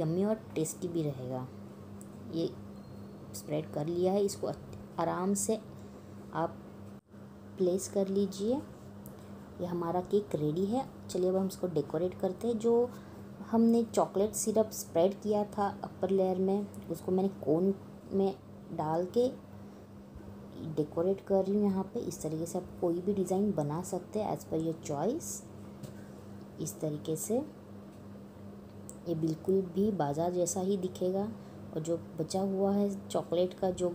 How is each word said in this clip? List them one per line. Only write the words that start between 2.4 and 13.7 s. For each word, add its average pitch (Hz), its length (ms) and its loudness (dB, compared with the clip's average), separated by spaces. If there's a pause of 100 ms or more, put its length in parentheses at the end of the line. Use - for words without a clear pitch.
spread - 380 -4
कर 147 140 -2
लिया 180 260 4
है, 202 120 6
इसको 170 260 0 (480)
आराम 175 380 2
से 220 220 2 (760)
आप 160 220 0 (1000)
place 185 300 4
कर 196 200 2
लीजिए। 202 520 2 (1000)
ये 175 60 -2
हमारा 175 360 0
cake 202 320 2
ready 151 320 4
है। 240 180 2 (240)
चलिए 185 200 4
अब 185 80 4
हम 190 100 4
इसको 185 220 -2
decorate 156 520 2
करते 190 280 0
हैं। 233 100 2
जो 233 300 6 (640)
हमने 233 340 8